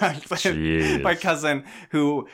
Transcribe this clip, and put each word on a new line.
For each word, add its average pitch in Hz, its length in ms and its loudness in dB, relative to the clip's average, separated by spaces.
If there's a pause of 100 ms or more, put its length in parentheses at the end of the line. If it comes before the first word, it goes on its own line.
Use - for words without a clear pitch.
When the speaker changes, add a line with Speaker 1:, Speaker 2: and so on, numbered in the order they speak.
(420)
Speaker 1:
Jeez. 160 640 2
Speaker 2:
My 175 100 2
cousin, 151 500 0 (280)
who 147 420 0